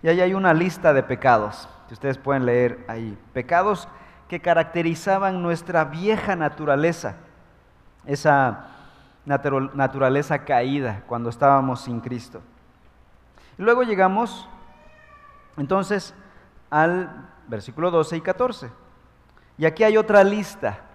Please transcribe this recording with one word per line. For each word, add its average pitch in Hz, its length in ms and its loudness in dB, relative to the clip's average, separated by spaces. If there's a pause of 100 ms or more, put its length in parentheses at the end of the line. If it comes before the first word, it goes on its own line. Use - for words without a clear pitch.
Y 160 60 0
ahí 175 120 4
hay 185 140 2
una 190 180 4
lista 165 400 2
de 131 100 4
pecados, 117 680 0 (180)
que 117 60 -18
ustedes 135 240 -6
pueden 135 260 -2
leer 123 420 0
ahí. 113 320 -10 (140)
Pecados 175 560 0 (400)
que 175 140 -8
caracterizaban 175 960 0
nuestra 170 460 -2
vieja 185 500 -2
naturaleza, 147 800 -2 (880)
esa 139 640 0 (600)
natu-, 139 460 -2
naturaleza 139 720 0
caída 127 640 -2
cuando 117 240 -6
estábamos 135 500 2
sin 120 200 -8
Cristo. 120 420 -12 (1120)
Y 180 60 -12
luego 240 220 4
llegamos, 202 600 0 (1120)
entonces, 190 580 -4 (540)
al 165 580 0 (200)
versículo 117 440 -6
doce 165 280 0
y - 20 -6
catorce. 190 500 -4 (840)
Y 151 80 -4
aquí 160 180 2
hay 214 140 4
otra 214 260 6
lista. 190 580 0 (140)